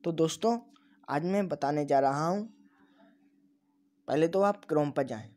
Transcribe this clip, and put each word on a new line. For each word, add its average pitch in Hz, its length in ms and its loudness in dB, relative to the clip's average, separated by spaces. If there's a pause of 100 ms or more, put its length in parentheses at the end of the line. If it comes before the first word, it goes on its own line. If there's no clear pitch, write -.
तो 175 80 -2
दोस्तों, 165 460 0 (500)
आज 147 180 -2
मैं 196 220 0
बताने 147 380 -2
जा 139 140 4
रहा 139 280 2
हूँ, 208 160 -2 (1600)
पहले 151 200 2
तो 190 140 0
आप 202 220 2
Chrome 151 320 0
पर 143 80 0
जाएं 113 340 -8